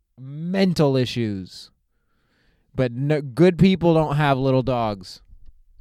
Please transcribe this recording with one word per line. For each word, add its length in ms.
mental 760
issues. 760
But 180
no, 280
good 380
people 360
don't 220
have 220
little 240
dogs. 600